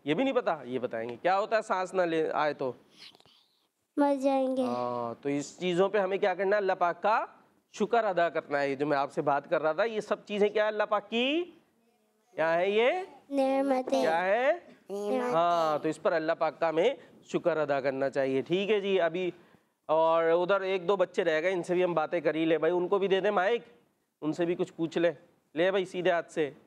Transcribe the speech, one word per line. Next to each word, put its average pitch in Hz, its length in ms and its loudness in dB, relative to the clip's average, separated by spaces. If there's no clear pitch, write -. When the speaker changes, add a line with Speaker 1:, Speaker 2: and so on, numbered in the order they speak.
Speaker 1:
ये 147 80 0
भी 254 100 0
नहीं 269 100 0
पता? 165 320 -2
ये 123 120 -4
बताएंगे। 117 380 -6
क्या 175 180 0
होता 214 220 0
है 220 60 0
सांस 185 320 -4
ना 185 100 2
ले 160 260 0
आए 147 240 0
तो? 131 220 -6
Speaker 2:
मर 285 160 4
जाएंगे। 262 480 0
Speaker 1:
हाँ, 123 520 -4
तो - 140 -8
इस 143 300 -4
चीज़ों 180 300 0
पे 202 100 -2
हमें 190 200 -2
क्या 185 160 0
करना 196 220 0
है? 208 60 0
अल्लाह 190 140 0
पाक 175 200 0
का 233 360 -2
शुक्र 220 320 0
अदा 170 240 2
करना 147 300 -4
है। 143 100 0
ये 139 80 -2
जो 143 100 -2
मैं 151 100 2
आपसे 139 260 -2
बात 143 240 0
कर 160 160 0
रहा 156 120 0
था, 185 100 0
ये 220 160 -2
सब 208 240 -6
चीज़ें 208 280 0
क्या 208 120 2
है 214 60 0
अल्लाह 214 160 -2
पाक 208 180 -2
की? 262 380 0
क्या 156 160 0
है 175 220 2
ये? 302 360 2
Speaker 2:
नेमतें। 269 680 0
Speaker 1:
क्या 165 180 2
है? 240 580 0
Speaker 2:
नेमतें। 226 420 -2
Speaker 1:
हाँ, 165 460 2
तो 175 100 -4
इस 151 100 -4
पर 190 140 0
अल्लाह 160 240 0
पाक 156 220 -4
का 165 100 0
हमें 180 300 2
शुक्र 160 360 -2
अदा 143 220 0
करना 135 280 -2
चाहिए। 135 340 0
ठीक 190 280 -2
है 214 100 2
जी, 196 180 0
अभी 170 360 -2
और 165 420 4
उधर 180 320 2
एक 185 240 -2
दो 196 100 2
बच्चे 180 260 0
रह 160 180 2
गए, 180 120 0
इनसे 180 220 -2
भी 180 80 2
हम 175 120 2
बातें 156 280 -2
कर 147 140 0
ही 160 80 0
ले 165 140 2
भाई। 156 120 2
उनको 180 280 0
भी 190 100 0
दे 190 120 4
दे 196 100 2
माइक, 208 480 -2
उनसे 160 240 -2
भी 175 80 0
कुछ 170 160 -4
पूछ 165 280 -4
ले। 170 180 2
ले 175 140 2
भाई, 190 140 0
सीधे 180 260 0
हाथ 170 120 0
से, 147 340 -4